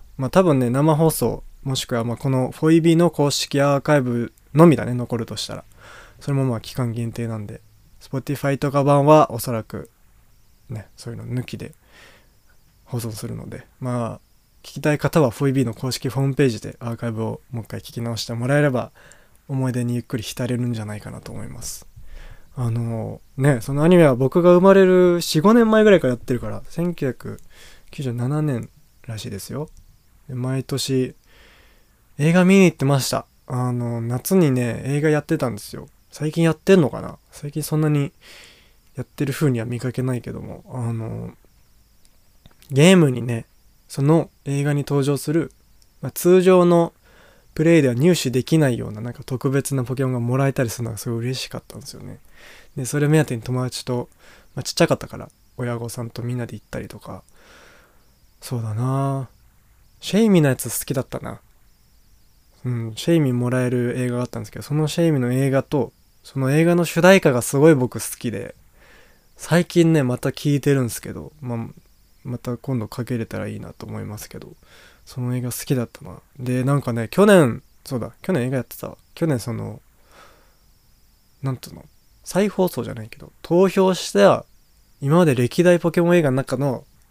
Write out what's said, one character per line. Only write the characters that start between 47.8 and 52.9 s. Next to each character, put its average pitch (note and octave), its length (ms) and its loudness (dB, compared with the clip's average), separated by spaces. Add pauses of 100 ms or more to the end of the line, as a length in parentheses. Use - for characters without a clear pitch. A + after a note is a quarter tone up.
で C3+ 60 4
は A#2+ 80 0
入 D#3+ 200 4
手 - 140 -2
で B2 140 0
き D#3+ 160 2
な C#3+ 100 4
い A#2+ 80 -2
よ A#2 120 -6
う - 20 -10
な、 G#2+ 100 -12
な A#2+ 80 -10
ん A#2+ 40 -12
か B2+ 100 -18
特 C3+ 260 -4
別 C#3 240 -2
な C3 100 -2
ポ B2 120 -6
ケ C3+ 80 -2
モ C3 80 -2
ン - 20 -2
が B2 60 -2
も A#2+ 180 -2
ら C#3 100 2
え C#3 60 -2
た - 80 -2
り A#2+ 80 0
す A#2+ 140 -8
る - 20 -6
の A#2 60 -8
が G#2+ 60 -10
す - 120 -8
ご A#2 60 -4
い A#2 60 -4
嬉 B2+ 200 -6
し - 60 -10
か - 100 -12
っ - 100 -12
た - 80 -18
ん A2 40 -14
で - 80 -18
す - 80 -16
よ - 80 -18
ね。 - 160 -16 (580)
で、 C3 80 -6
そ D3 140 -4